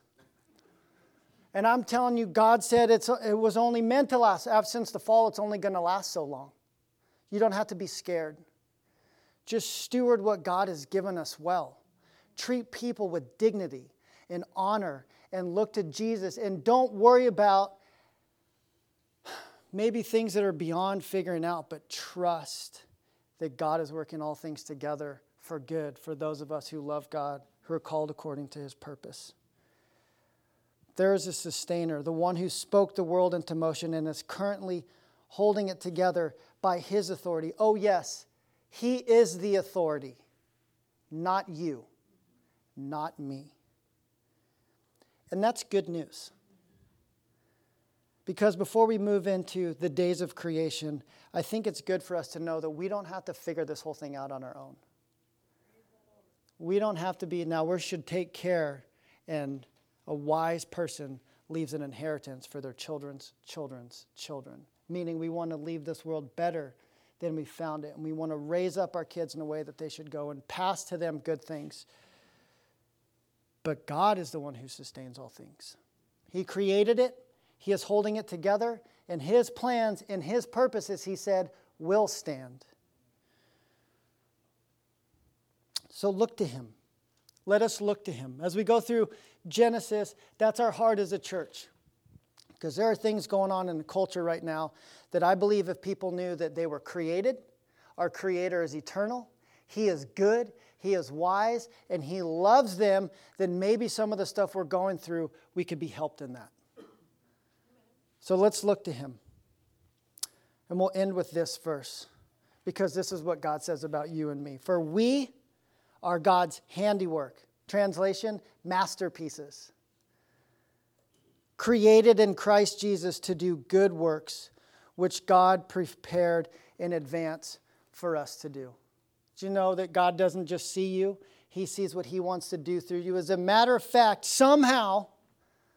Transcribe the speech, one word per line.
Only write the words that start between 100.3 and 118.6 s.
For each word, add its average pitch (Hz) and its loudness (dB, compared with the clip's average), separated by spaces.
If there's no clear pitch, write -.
he 196 0
is 143 -2
wise, 202 0
and 175 -2
he 175 -6
loves 190 6
them, 196 4
then 180 0
maybe 214 2
some 214 -2
of 202 -2
the 190 -2
stuff - -2
we're 185 -2
going 180 0
through, 165 -4
we 180 -2
could 170 -6
be 156 -6
helped 147 -8
in 127 -10
that. 120 -18
So - 0
let's 202 4
look 202 2
to 165 -6
him. 127 -14
And 180 -2
we'll 190 0
end 190 0
with 180 -4
this 160 -4
verse, 143 -10
because 180 -2
this 185 -4
is 170 -8
what 160 -4
God 151 -4
says 156 -6
about 151 -6
you 156 -4
and 143 -8
me. 143 -12
"For 180 2
we 233 2
are 175 0
God's 180 4
handiwork." 180 -2
Translation, 196 0